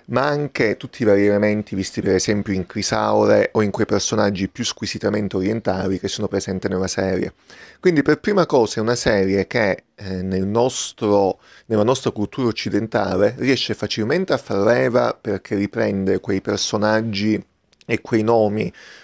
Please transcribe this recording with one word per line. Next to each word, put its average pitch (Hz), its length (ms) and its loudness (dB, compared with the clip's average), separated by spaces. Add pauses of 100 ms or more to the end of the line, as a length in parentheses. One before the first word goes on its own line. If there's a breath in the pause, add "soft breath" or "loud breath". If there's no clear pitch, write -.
ma 123 200 0
anche 147 500 0
tutti - 280 -8
i - 20 2
vari 101 220 6
elementi 104 480 0
visti 98 260 -4
per 95 140 2
esempio 101 360 0
in 92 140 -2
Crisaore 107 880 2
o 107 80 2
in 104 80 2
quei 104 160 0
personaggi 101 640 0
più 117 160 -8
squisitamente 104 720 -4
orientali 95 640 -2
che 98 80 -6
sono 104 200 -6
presenti 98 400 -4
nella 95 200 -2
serie. 95 480 -2 (440 loud breath)
Quindi 165 220 2
per 147 180 2
prima 202 280 2
cosa 113 320 2
è - 20 0
una 117 140 0
serie 98 500 2
che, 104 380 0 (100)
eh, 95 300 -8
nel 95 240 -2
nostro, 104 920 0 (280 loud breath)
nella 107 160 2
nostra 127 260 0
cultura 110 380 -4
occidentale 101 920 0
riesce 123 380 -2
facilmente 131 580 -2
a 127 40 0
far 104 200 -4
leva 120 560 2
perché - 400 -6
riprende 98 640 0
quei 98 220 -4
personaggi 107 1000 0 (460)
e 117 160 -2
quei 110 220 0
nomi 107 500 2 (300 loud breath)